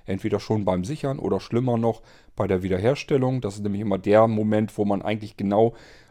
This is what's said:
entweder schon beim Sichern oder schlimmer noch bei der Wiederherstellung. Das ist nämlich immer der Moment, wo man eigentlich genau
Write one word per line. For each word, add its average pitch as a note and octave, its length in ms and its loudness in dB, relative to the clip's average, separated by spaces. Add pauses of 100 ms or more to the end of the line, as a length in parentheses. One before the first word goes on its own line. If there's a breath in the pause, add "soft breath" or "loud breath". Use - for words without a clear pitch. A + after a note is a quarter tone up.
entweder G2 360 -4
schon G#2+ 240 -2
beim F#2 200 0
Sichern C#3 360 -6
oder F#2+ 180 0
schlimmer A#2 400 -2
noch A2+ 240 -2 (320 soft breath)
bei G2+ 140 -2
der F#2 160 0
Wiederherstellung. B2+ 760 0
Das G2+ 140 -6
ist G#2 80 -12
nämlich G2+ 200 -4
immer G2+ 160 -2
der G2+ 280 6
Moment, G#2+ 500 0
wo G#2+ 80 0
man G2+ 160 0
eigentlich G#2 360 -6
genau G#2 380 2 (360 loud breath)